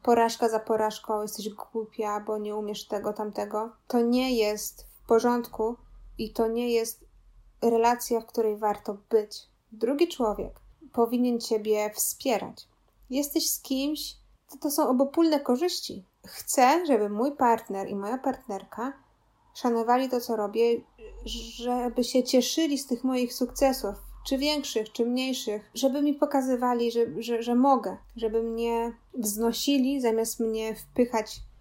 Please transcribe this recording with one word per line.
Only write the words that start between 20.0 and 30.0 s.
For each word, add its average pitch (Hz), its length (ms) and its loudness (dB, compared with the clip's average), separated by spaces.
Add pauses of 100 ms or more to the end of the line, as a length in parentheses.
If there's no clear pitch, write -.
to, 247 120 -2
co 233 160 -4
robię, 226 440 2 (440)
żeby 233 800 -4
się 254 180 2
cieszyli 269 560 2
z - 80 -8
tych 247 180 -4
moich 254 300 0
sukcesów, 247 600 0 (320)
czy 269 120 0
większych, 285 540 -2
czy 233 140 0
mniejszych, 247 680 -4
żeby 269 280 0
mi 285 120 2
pokazywali, 247 800 2
że, 233 80 0 (180)
że, 233 240 -2
że 240 120 0
mogę, 247 420 4 (200)
żeby 220 260 0
mnie 233 500 -2 (220)
wznosili, 247 840 0